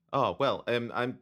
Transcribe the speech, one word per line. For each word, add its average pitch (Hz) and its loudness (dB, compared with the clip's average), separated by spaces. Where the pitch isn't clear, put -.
Oh, 113 2
well, 127 0
um, 117 0
I'm 127 -2